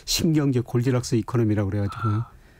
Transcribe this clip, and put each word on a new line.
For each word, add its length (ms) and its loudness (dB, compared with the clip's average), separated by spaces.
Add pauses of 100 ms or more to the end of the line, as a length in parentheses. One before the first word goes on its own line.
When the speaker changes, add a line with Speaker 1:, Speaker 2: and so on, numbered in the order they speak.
Speaker 1:
신경제 560 2
골디락스 540 0
이코노미라고 560 0
그래가지고요. 420 -2
Speaker 2:
아. 160 -4 (300)